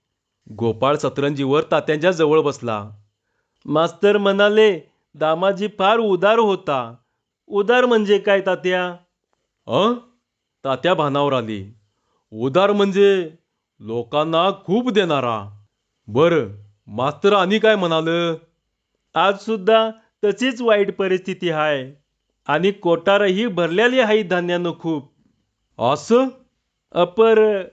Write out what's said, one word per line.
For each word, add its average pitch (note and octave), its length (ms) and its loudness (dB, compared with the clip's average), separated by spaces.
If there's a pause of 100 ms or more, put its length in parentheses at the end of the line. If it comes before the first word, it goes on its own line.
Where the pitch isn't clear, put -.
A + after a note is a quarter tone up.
(520)
गोपाळ A2+ 440 -2
सतरंजीवर C#3+ 760 -2
तात्यांच्या D#3 400 0
जवळ D#3 300 2
बसला. A#2 500 -4 (720)
मास्तर E3+ 540 0
म्हणाले, G3+ 600 2 (340)
"दामाजी F3+ 540 -2 (100)
फार G#3 200 2
उदार G#3 400 2
होता." D3 560 -2 (520)
"उदार G#3 380 0
म्हणजे G#3+ 340 2
काय, G3 220 2
तात्या?" F3+ 560 -4 (720)
"अं?" F#3 280 0 (680)
तात्या C3+ 300 0
भानावर C#3+ 380 0
आली. A2 420 -6 (580)
"उदार C#3 400 0
म्हणजे G3 580 2 (500)
लोकांना D3 680 -2 (140)
खूप A#3+ 260 -2
देणारा." B2 720 -2 (460)
"बरं, C#3+ 400 2 (380)
मास्तर D3 460 -2
आणि G3+ 260 2
काय G#3+ 180 2
म्हणाल?" E3 580 -2 (800)
"आज F#3+ 240 0
सुद्धा A3 520 0 (340)
तशीच A#3 380 -2
वाईट G#3 340 0
परिस्थिती F#3 540 -4
आहे D3 500 -4 (460)
आणि E3 240 0
कोठारही G3 760 0
भरलेली G3 540 0
आहे G#3+ 220 2
धान्यानं F3 580 -2
खूप." D#3 320 -8 (680)
"असं?" D3+ 500 2 (640)
"अपर G#3+ 680 2 (100)